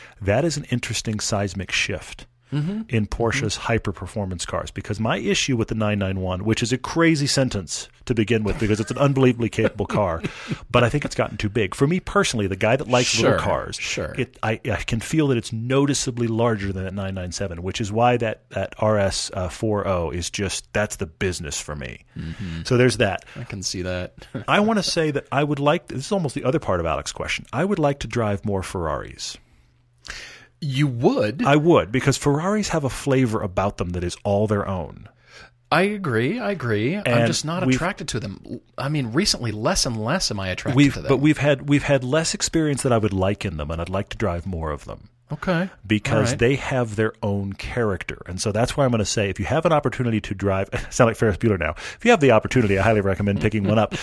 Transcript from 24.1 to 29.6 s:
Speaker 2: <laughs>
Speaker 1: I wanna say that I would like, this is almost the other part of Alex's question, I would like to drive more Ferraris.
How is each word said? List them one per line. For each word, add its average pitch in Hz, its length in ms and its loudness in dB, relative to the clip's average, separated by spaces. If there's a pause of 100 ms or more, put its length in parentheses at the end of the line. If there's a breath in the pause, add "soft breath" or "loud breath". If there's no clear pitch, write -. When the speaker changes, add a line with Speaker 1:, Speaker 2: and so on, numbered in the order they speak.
Speaker 2:
<laughs> 107 140 -10
Speaker 1:
I 160 140 4
wanna 214 240 2
say 160 260 0
that 135 220 -4
I 131 100 2
would 147 160 0
like, 147 300 2
this - 180 -6
is - 60 -6
almost 175 240 -2
the - 80 -4
other 135 160 0
part 92 180 0
of 82 80 -2
Alex's 76 260 -4
question, - 400 -8
I 139 120 0
would 196 160 -2
like 143 180 0
to - 80 -8
drive 110 380 -2
more 98 180 -2
Ferraris. 76 760 -6 (1200 loud breath)